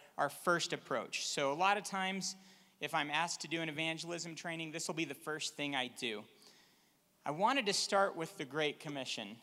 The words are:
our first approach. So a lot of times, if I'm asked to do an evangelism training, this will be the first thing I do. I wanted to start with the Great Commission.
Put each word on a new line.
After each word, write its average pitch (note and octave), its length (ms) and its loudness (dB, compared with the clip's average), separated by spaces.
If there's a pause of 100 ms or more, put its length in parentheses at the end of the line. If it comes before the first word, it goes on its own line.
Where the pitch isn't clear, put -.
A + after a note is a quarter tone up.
(180)
our C#3+ 100 4
first E3+ 440 2
approach. B2 560 -2
So C#3 240 2
a - 20 -2
lot F#3+ 220 6
of G3+ 80 -2
times, F#3+ 500 -2 (460)
if D3 120 -2
I'm D3 200 2
asked E3 300 0
to E3+ 60 -8
do E3 140 0
an D#3+ 60 -2
evangelism D#3+ 680 -2
training, E3 380 -4
this D#3+ 160 -4
will F3+ 80 -2
be E3 80 2
the C#3 100 -4
first - 420 -4
thing C#3+ 200 0
I B2+ 100 2
do. A2+ 380 -4 (1000)
I C#3 60 -2
wanted A3 360 2
to G3+ 60 4
start G3 440 4
with D#3+ 220 -4
the D#3 60 -4
Great C#3+ 360 0
Commission. B2+ 640 -6